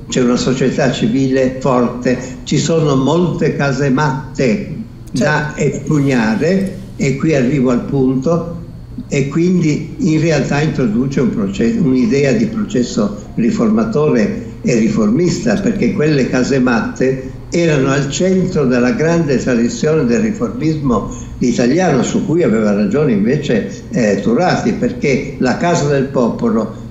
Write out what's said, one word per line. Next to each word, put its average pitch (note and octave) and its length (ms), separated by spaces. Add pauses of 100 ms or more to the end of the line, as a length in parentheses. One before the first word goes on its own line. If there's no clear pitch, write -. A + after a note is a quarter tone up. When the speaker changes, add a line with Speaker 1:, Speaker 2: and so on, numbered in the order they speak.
Speaker 1:
c'è - 140
una B2 160
società C3 540
civile C3 680
forte, B2 580 (260)
ci - 140
sono D3+ 380
molte D3 600
casematte C#3 1200 (380)
da D3 420
Speaker 2:
Certo. D3 220
Speaker 1:
espugnare", C#3 1000 (180)
e C#3 200
qui D#3+ 200
arrivo C3 360
al A2+ 140
punto, C#3 720 (500)
e C#3 220
quindi E3 680
in D#3 200
realtà C#3+ 400
introduce C3+ 640
un A#2 80
proce-, A2+ 520
un'idea C3 520
di A2 140
processo A2 880
riformatore A2+ 1120 (140)
e B2+ 160
riformista, A2+ 800
perché A#2 380
quelle D3 360
casematte B2+ 1000 (180)
erano D3 420
al C#3+ 180
centro F3 560
della B2 260
grande D#3 460
tradizione C3 680
del A#2 140
riformismo A#2+ 920 (260)
italiano, C3 680
su - 220
cui E3 180
aveva G#2+ 300
ragione A2 400
invece, A2+ 580 (200)
eh, G#2 300
Turati, B2+ 520
perché - 680
la B2 160
Casa D#3 320
del C#3 180
Popolo, A2+ 840